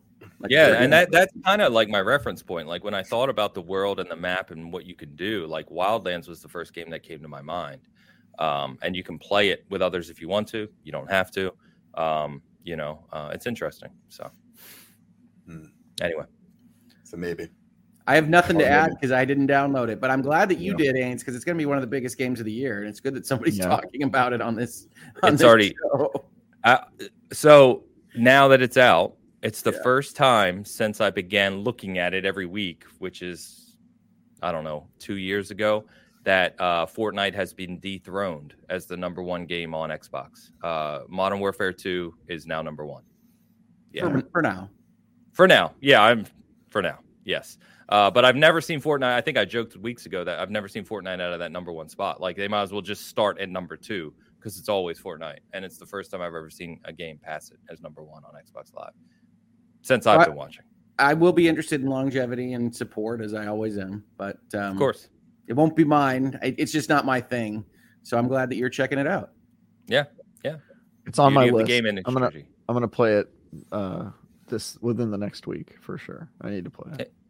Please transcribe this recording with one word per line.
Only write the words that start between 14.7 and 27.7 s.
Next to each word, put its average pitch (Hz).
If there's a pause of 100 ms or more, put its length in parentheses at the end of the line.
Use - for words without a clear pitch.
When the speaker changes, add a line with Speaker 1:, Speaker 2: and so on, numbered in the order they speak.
Speaker 3:
Hmm. 82 (360)
Speaker 2:
anyway. 80 (800)
Speaker 3:
So -
maybe. 85 (580)
Speaker 1:
I 135
have 156
nothing 175
to 147
Speaker 3:
Or -
Speaker 1:
add 151
Speaker 3:
maybe. -
Speaker 1:
'cause 131
I 131
didn't 139
download 139
it, 107
but 131
I'm 135
glad 160
that 175
you 185
Speaker 3:
Yeah. 139
Speaker 1:
did, -
Ains, 127
'cause 123
it's 117
gonna 170
be 151
one 139
of 131
the 123
biggest 123
games 127
of 110
the 107
year, 117
and 104
it's 104
good 139
that 110
somebody's 113
Speaker 4:
Yeah. 92
Speaker 1:
talking -
about 123
it 113
on 113
this, - (340)
on 175
Speaker 2:
It's 131
Speaker 1:
this 123
Speaker 2:
already 107 (180)
Speaker 1:
show. 139 (380)
Speaker 2:
uh, 123 (560)
so 143 (320)